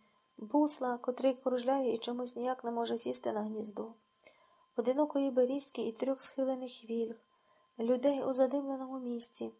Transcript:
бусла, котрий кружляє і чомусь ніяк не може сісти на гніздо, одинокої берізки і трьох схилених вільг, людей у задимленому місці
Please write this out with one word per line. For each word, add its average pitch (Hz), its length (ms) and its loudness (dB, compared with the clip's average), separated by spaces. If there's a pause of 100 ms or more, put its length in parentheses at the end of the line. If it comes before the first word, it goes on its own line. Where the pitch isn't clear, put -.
(380)
бусла, 254 600 2
котрий 247 360 2
кружляє 254 600 0
і 226 40 0
чомусь 240 380 -4
ніяк 247 280 -2
не 233 80 -4
може 233 260 0
сісти 247 340 -2
на 214 100 0
гніздо, 214 520 -6 (840)
одинокої 277 560 2
берізки 254 500 2
і 226 100 -2
трьох 262 300 -2
схилених 254 680 -2
вільг, 226 260 -2 (640)
людей 254 440 4
у 269 100 0
задимленому 262 680 0
місці 233 600 -4